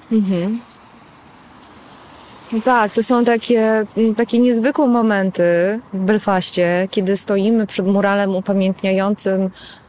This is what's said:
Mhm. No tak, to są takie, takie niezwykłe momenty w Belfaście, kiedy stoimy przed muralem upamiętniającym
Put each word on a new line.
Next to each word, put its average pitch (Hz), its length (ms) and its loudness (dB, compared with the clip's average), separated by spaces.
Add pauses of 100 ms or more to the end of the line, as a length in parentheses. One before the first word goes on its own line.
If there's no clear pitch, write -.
(120)
Mhm. 202 480 -2 (1900)
No 220 80 -2
tak, 233 320 2
to 233 100 0
są 240 220 2
takie, 220 640 2 (300)
takie 233 220 -2
niezwykłe 247 480 2
momenty 196 920 0 (120)
w 190 60 -6
Belfaście, 185 920 0
kiedy 196 260 -2
stoimy 208 500 0
przed 190 200 -4
muralem 196 480 0
upamiętniającym 190 1160 -2 (380)